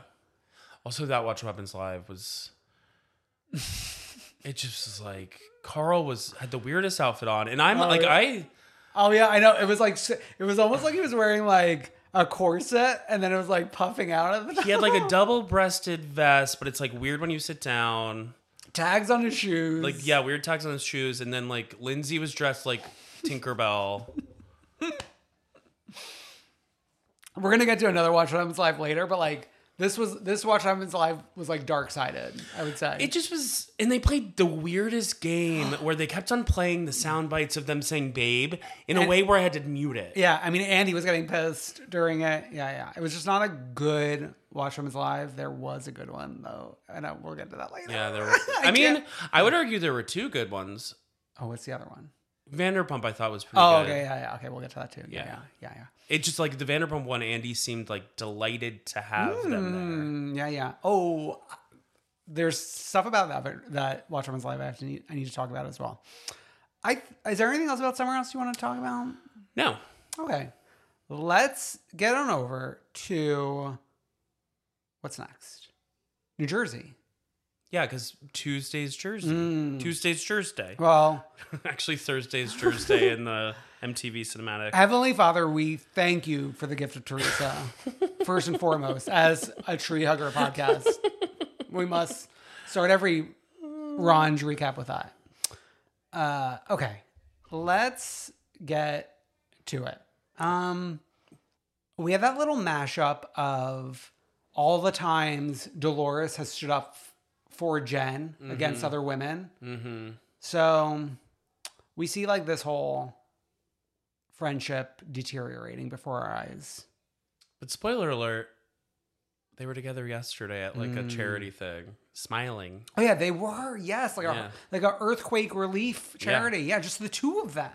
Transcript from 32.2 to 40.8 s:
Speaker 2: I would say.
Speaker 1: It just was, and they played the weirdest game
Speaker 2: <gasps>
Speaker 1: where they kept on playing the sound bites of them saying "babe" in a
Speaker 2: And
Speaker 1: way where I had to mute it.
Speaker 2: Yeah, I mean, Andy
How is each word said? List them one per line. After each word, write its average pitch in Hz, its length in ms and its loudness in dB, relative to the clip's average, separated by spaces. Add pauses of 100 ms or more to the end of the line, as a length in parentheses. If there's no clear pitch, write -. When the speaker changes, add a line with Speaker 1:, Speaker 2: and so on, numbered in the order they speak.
Speaker 2:
I 165 60 -4
would 151 140 -6
say. 147 220 -2
Speaker 1:
It 277 140 -2
just 330 180 -2
was, 294 480 -4
and 220 100 2
they 254 100 4
played 240 360 0
the 185 100 6
weirdest 180 760 -2
game 165 460 0
Speaker 2:
<gasps> 143 140 -4
Speaker 1:
where 160 140 2
they 156 120 0
kept 185 260 -4
on 240 100 0
playing 175 400 2
the 147 80 -4
sound 156 380 -2
bites 151 260 0
of 147 100 -6
them 147 160 0
saying 143 300 -2
"babe" 123 440 2 (340)
in 175 80 4
a 180 40 6
Speaker 2:
And 185 80 4
Speaker 1:
way 185 140 8
where 202 140 8
I 185 40 8
had 180 120 4
to 151 80 -4
mute 143 340 -2
it. 95 220 -6
Speaker 2:
Yeah, 175 260 6
I 175 60 0
mean, 175 140 2
Andy 196 300 4